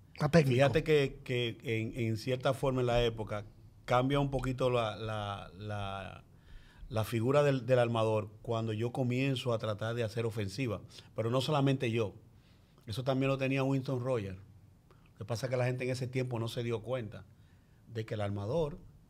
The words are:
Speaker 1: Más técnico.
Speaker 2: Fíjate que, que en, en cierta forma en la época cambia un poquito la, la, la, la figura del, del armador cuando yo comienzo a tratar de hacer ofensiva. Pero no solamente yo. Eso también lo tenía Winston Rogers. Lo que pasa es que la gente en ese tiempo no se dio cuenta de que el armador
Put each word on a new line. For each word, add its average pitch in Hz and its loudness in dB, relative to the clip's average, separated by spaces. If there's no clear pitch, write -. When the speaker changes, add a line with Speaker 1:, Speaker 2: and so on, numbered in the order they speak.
Speaker 1:
Más 151 0
técnico. 139 6
Speaker 2:
Fíjate 139 4
que, 139 2
que 120 -2
en, 113 -2
en 113 0
cierta 127 0
forma 131 0
en 123 2
la 120 4
época 107 -4
cambia 131 4
un 143 2
poquito 127 0
la, 117 2
la, 101 -6
la, 98 -8
la 110 0
figura 127 2
del, 135 2
del 123 4
armador 110 2
cuando 113 -2
yo 113 -2
comienzo 127 0
a 113 0
tratar 110 -4
de 120 -2
hacer 113 -2
ofensiva. 107 -4
Pero 113 -2
no 131 2
solamente 139 2
yo. 110 0
Eso 117 -6
también 135 2
lo 135 0
tenía 135 0
Winston 131 0
Rogers. 107 -2
Lo - -20
que - -12
pasa 120 -4
es 120 -8
que 131 2
la 123 2
gente 127 -2
en 127 -2
ese 127 -4
tiempo 127 -2
no 113 -2
se 120 -4
dio 117 -2
cuenta 107 -6
de 110 -6
que 110 -8
el 104 -2
armador 104 -2